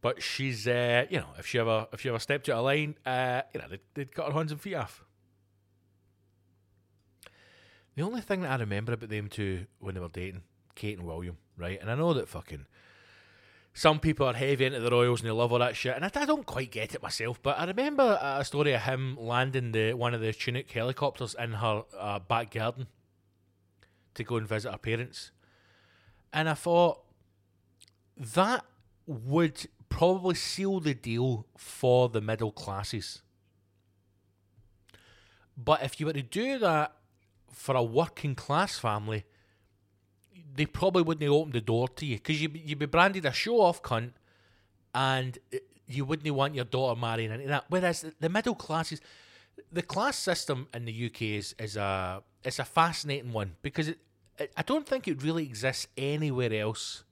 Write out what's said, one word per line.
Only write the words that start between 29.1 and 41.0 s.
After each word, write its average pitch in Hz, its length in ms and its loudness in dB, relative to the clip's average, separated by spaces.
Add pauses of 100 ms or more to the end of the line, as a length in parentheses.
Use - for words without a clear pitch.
probably 180 460 4
seal 190 440 -2
the 151 140 0
deal 120 540 0 (100)
for 127 520 4
the 113 120 0
middle 107 300 -2
classes. - 720 -8 (2250)
But 139 260 4
if - 160 -4
you 156 60 -2
were 156 80 -2
to 139 80 -2
do 240 380 -2
that 160 340 4 (580)
for - 240 -2
a 123 80 4
working 135 520 0
class 170 420 0
family, 107 480 -2 (1300)
they 147 120 2
probably 180 340 4